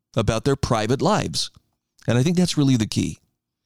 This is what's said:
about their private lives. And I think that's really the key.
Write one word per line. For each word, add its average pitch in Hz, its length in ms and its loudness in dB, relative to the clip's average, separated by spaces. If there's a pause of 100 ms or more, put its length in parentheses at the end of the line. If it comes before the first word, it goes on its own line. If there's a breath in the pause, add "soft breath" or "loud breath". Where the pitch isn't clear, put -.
(160)
about 113 300 -2
their 139 100 2
private 113 460 -2
lives. 143 500 -2 (560)
And 117 100 2
I 127 60 2
think 170 140 0
that's 175 200 0
really 135 200 4
the 110 100 -2
key. 80 300 -4 (480)